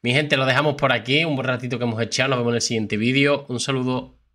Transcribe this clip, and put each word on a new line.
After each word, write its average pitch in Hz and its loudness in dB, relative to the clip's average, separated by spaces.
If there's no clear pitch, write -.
mi 120 0
gente, 147 2
lo 131 2
dejamos 139 2
por 135 0
aquí, 127 2
un 151 0
buen 123 -2
ratito 123 -4
que 123 -2
hemos 113 -2
echado, 127 0
nos 131 2
vemos 120 0
en 117 0
el 113 0
siguiente 107 -2
vídeo, 139 2
un 123 -6
saludo. 127 -4